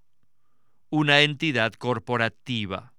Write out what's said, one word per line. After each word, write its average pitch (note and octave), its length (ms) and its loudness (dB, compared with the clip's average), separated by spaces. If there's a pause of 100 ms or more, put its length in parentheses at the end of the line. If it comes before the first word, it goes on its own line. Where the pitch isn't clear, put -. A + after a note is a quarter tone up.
(920)
una D3 300 4
entidad C#3 520 0
corporativa. A2+ 1300 -4